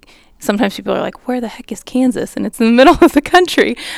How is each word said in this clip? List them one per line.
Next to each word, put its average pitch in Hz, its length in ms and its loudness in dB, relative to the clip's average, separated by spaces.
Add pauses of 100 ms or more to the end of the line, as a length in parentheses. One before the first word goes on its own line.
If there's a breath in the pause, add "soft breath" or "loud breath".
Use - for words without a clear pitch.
(380 soft breath)
sometimes 202 380 -6
people 196 180 -8
are 190 80 -4
like, - 260 -10
"Where 247 140 -6
the 233 60 -8
heck - 240 -18
is 202 100 -12
Kansas?" 247 560 -4
And 202 80 -6
it's - 140 -10
in 226 80 2
the 226 40 2
<laughs> 247 140 6
middle 320 160 6
of 339 120 6
the 294 80 2
country. 311 540 0 (220 loud breath)